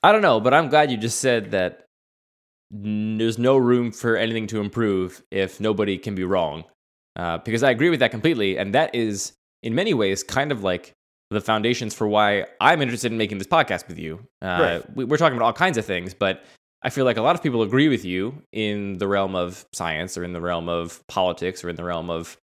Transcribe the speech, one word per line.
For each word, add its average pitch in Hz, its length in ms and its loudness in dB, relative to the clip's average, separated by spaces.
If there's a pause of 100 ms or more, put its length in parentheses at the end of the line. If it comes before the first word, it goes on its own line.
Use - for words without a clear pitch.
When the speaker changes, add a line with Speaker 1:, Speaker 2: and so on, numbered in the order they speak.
Speaker 1:
I 165 80 8
don't 214 100 6
know, 135 180 6
but 123 140 4
I'm 151 160 6
glad 147 220 4
you 117 60 -2
just 110 220 -4
said 113 320 0
that 92 340 -2 (880)
n-, 107 440 -4
there's 113 200 0
no 131 200 4
room 120 340 4
for 113 260 0
anything 113 300 -2
to 107 120 -4
improve 101 640 -2 (100)
if 95 280 -2
nobody 101 380 0
can 101 180 -8
be 92 80 -4
wrong. 82 400 -2 (520)
Uh, 85 240 -4
because 113 220 -2
I 135 100 4
agree 131 180 2
with 160 100 0
that 120 100 4
completely, 107 480 0
and 98 160 -4
that 135 220 2
is, 107 380 -4 (280)
in 113 140 -4
many 190 180 0
ways, 98 300 0
kind 143 280 -4
of, 110 120 -6
like, 90 300 -4 (360)
the 104 120 -2
foundations 110 520 0
for 110 140 -2
why 104 380 2 (140)
I'm 151 220 4
interested 120 300 -2
in 113 60 -4
making 107 200 -2
this 95 100 -8
podcast 143 400 0
with 82 120 -14
you. 82 260 -12 (160)
Uh, 92 180 -2
Speaker 2:
Right. 87 360 -2
Speaker 1:
we, 127 100 -6
we're 143 120 0
talking 151 200 2
about 117 80 0
all 117 80 2
kinds 170 240 0
of 104 80 -2
things, 92 280 -4
but 95 300 -2 (400)
I 160 60 -2
feel 135 160 0
like 117 120 2
a 110 40 -2
lot 151 140 4
of 165 80 -8
people 123 180 0
agree 127 280 4
with 123 140 0
you 98 380 -4 (100)
in 104 460 -4
the 98 100 -2
realm 98 280 0
of 90 380 -4
science 82 440 -4
or 87 60 -6
in 87 100 -8
the 85 80 -6
realm 85 260 -4
of 85 400 -4
politics 90 560 -2
or 87 60 -8
in 85 60 -8
the 82 80 -10
realm 87 260 -6
of 82 280 -8 (100)